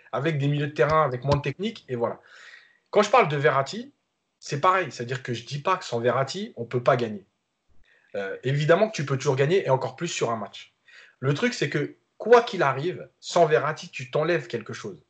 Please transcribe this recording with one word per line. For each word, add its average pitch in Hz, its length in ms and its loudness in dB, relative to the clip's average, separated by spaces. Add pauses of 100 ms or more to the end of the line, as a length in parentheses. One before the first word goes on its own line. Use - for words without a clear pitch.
(120)
avec 143 260 -2
des 139 80 0
milieux 147 220 0
de 143 40 -10
terrain, 156 320 2
avec 127 200 -4
moins 143 120 2
de 139 60 -2
technique, 190 460 -6
et 123 80 -6
voilà. 113 240 -4 (720)
Quand 208 120 4
je 208 80 -2
parle 226 180 6
de 147 80 -2
Verratti, 139 560 0 (460)
c'est 143 220 -8
pareil, 185 300 4
c'est-à-dire 120 340 -8
que 123 100 -4
je 110 100 -8
dis 143 140 -8
pas 185 180 0
que - 80 -12
sans 117 140 -4
Verratti, 135 580 -2
on 120 80 -10
peut 123 200 -4
pas 135 120 6
gagner. 107 280 -6 (920)
Euh, 98 300 -6
évidemment 156 440 2
que - 60 -10
tu 156 100 -6
peux 135 120 -2
toujours 135 200 0
gagner, 151 300 2
et 135 40 -2
encore 127 260 -2
plus 170 120 -6
sur 123 220 -4
un 113 60 -2
match. - 360 -14 (460)
Le 139 160 0
truc, 240 180 0
c'est 151 160 -2
que - 280 -4 (220)
quoi 233 240 8
qu'il 180 200 -4
arrive, 139 460 -2 (100)
sans - 280 4
Verratti, 151 420 0
tu - 220 -12
t'enlèves 156 360 0
quelque 117 280 -8
chose. 98 240 -12 (120)